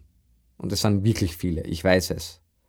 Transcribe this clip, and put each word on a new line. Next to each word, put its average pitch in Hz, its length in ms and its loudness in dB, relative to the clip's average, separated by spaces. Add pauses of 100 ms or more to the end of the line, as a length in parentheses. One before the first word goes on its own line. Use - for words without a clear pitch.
(580)
und 87 140 -6
das 101 100 -2
sind 101 240 2
wirklich 107 320 0
viele, 85 240 -4
ich - 220 -6
weiß 92 280 4
es, - 300 -10 (280)